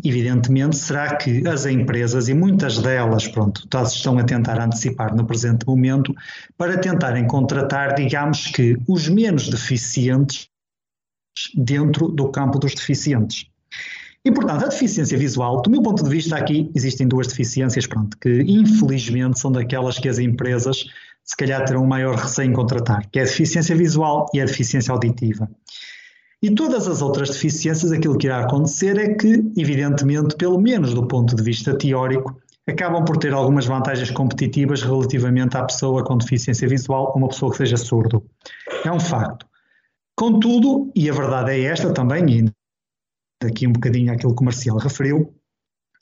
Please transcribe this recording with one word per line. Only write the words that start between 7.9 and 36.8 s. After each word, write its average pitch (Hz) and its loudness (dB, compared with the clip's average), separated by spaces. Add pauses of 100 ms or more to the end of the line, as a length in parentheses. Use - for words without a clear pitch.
digamos 147 0
que, 120 2 (100)
os 165 0
menos 180 2
deficientes 127 -2 (1080)
dentro 151 0
do 143 -2
campo 139 0
dos 135 -2
deficientes. - -2 (800)
E, 247 4
portanto, 160 0
a - -2
deficiência 185 -2
visual, 123 0
do - 0
meu 254 4
ponto 214 2
de 143 0
vista 160 -2
aqui, 151 0
existem 131 0
duas 127 2
deficiências, 123 -2
pronto, 107 -4
que 123 2
infelizmente 135 2
são 139 -2
daquelas 127 -2
que 135 -2
as 117 -2
empresas 123 0 (400)
se - -12
calhar 135 -2
terão 131 0
maior 131 2
receio 127 -2
em 123 2
contratar, 117 0
que 135 0
é - 2
a 127 2
deficiência 160 0
visual 156 2
e 139 0
a 131 0
deficiência 127 -2
auditiva. 117 -2 (960)
E 214 2
todas 240 0
as 147 -2
outras 139 -2
deficiências, 160 -2
aquilo 156 2
que 139 0
irá 127 -2
acontecer 156 0
é 214 0
que, 220 4
evidentemente, 143 0
pelo 180 0
menos 196 2
do 120 0
ponto 120 2
de 110 0
vista 117 0
teórico, 131 -2 (300)
acabam 170 -2
por 160 0
ter 151 0
algumas 135 2
vantagens 127 -2
competitivas 135 -2
relativamente 127 0
à 127 -2
pessoa 131 -2
com 123 0
deficiência 120 0
visual 131 -2